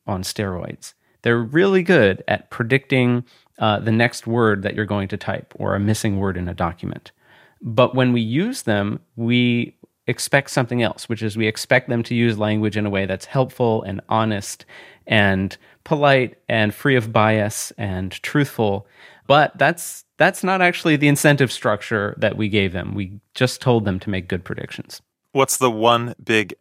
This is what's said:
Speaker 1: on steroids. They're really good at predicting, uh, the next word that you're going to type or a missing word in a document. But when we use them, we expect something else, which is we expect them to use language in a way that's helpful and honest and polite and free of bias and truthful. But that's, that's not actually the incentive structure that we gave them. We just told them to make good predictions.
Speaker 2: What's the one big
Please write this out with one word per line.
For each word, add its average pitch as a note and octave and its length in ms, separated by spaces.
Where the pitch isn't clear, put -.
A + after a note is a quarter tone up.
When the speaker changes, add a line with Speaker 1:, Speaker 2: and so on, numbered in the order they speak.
Speaker 1:
on F#2+ 160
steroids. F#2 720
They're A#2+ 180
really F#3 420
good B2+ 440
at - 220
predicting, B2 760
uh, G#2+ 200
the G#2+ 120
next A#2 340
word A2 380
that G2 120
you're G#2 100
going G2 240
to G#2 80
type - 400
or G2 180
a G2 40
missing G#2 380
word G2 200
in F2 120
a F2 40
document. F2 580
But A#2+ 320
when B2+ 180
we A#2+ 100
use E3 420
them, G#2 360
we A#2+ 640
expect - 420
something B2 320
else, - 260
which A2 140
is G#2+ 160
we A2 100
expect - 400
them A#2 160
to A#2+ 120
use A#2 220
language G#2+ 380
in G#2+ 100
a G2+ 40
way G2 160
that's F#2+ 200
helpful B2 580
and G2 260
honest A2 560
and G2 480
polite C#3+ 520
and G#2+ 240
free C#3 220
of A2 180
bias G#2+ 640
and F#2+ 340
truthful. A2 760
But C#3 300
that's, - 460
that's F3+ 260
not F#3+ 180
actually E3+ 360
the D3 100
incentive C#3 440
structure G#2 680
that G#2+ 180
we G#2 140
gave G2 240
them. F#2+ 220
We G2+ 240
just - 280
told A#2 240
them F#2 160
to - 80
make F#2 180
good F2+ 160
predictions. - 580
Speaker 2:
What's C3+ 260
the B2+ 140
one A#2 520
big G#2+ 380